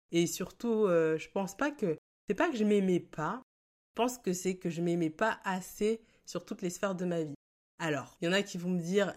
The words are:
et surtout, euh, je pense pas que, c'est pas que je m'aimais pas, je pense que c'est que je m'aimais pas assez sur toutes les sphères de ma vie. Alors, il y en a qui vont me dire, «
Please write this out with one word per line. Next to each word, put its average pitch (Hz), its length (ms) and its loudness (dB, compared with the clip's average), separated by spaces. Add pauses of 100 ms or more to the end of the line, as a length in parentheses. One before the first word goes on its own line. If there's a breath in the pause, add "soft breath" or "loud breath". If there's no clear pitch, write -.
(100)
et 170 160 4
surtout, 214 600 0
euh, 160 320 4
je - 120 -8
pense 196 260 -4
pas 285 140 0
que, 196 280 -2 (300)
c'est 202 60 0
pas 311 160 2
que 269 60 -4
je 214 80 2
m'aimais 190 360 4
pas, 175 420 -6 (480)
je - 120 -2
pense 247 160 0
que - 140 -2
c'est 185 240 -2
que 180 140 -4
je 165 120 -4
m'aimais 170 280 2
pas 220 340 -2
assez 208 560 -2 (260 soft breath)
sur 175 180 -8
toutes - 180 -10
les 180 80 -2
sphères 196 240 -4
de 180 100 -4
ma 170 180 0
vie. 147 120 -6 (440)
Alors, 147 420 -4
il 170 60 -2
y - 20 2
en 175 40 2
a 196 100 2
qui 196 160 -8
vont 175 120 -4
me 180 100 0
dire, « 185 360 0